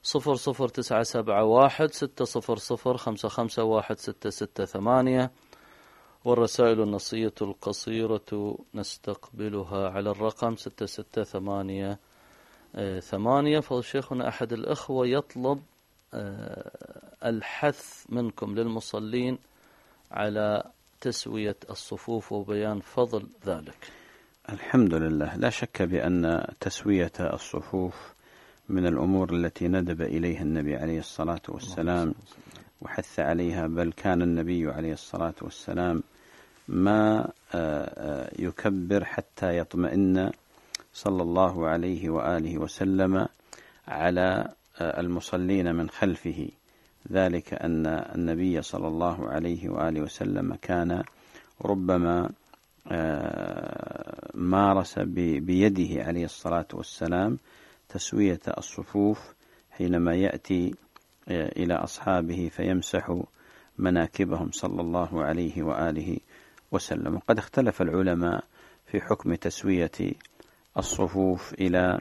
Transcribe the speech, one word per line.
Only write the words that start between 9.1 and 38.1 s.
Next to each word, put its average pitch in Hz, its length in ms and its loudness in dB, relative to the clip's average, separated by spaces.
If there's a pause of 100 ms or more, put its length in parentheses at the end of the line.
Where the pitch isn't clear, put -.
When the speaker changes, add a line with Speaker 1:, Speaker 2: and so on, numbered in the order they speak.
Speaker 1:
على 101 220 -2
الرقم 110 440 -2
ستة - 300 -8
ستة - 380 -6
ثمانية 98 760 -4 (1000)
ثمانية. 139 600 2
فشيخنا 131 680 -4
أحد 117 260 -4
الأخوة 127 540 -2
يطلب، 135 520 0 (540)
آه، - 580 -10 (540)
الحث - 840 -4
منكم 110 460 -4
للمصلين 113 840 -4 (720)
على 104 520 0 (380)
تسوية 110 540 -4 (140)
الصفوف 107 640 -8
وبيان 104 480 -2
فضل 113 480 0 (180)
ذلك. 80 460 -6 (580)
Speaker 2:
الحمد 104 440 4
لله، 80 420 0
لا 120 140 2
شك - 320 -4
بأن 85 640 2 (140)
تسوية 92 600 2
الصفوف - 960 -4 (560)
من 92 160 2
الأمور 87 480 2
التي 85 340 0
ندب 87 340 0
إليها 82 400 -2
النبي 76 340 0
عليه 80 240 -2
الصلاة 80 500 -4
والسلام 87 640 -2 (680)
وحث - 380 -6
عليها، 85 480 0
بل 82 240 0
كان 90 300 2
النبي 85 500 2
عليه 80 220 -4
الصلاة 82 480 -6
والسلام 87 600 -2 (640)
ما، 107 520 4
آه، - 100 -2 (260)
آه، 73 840 -4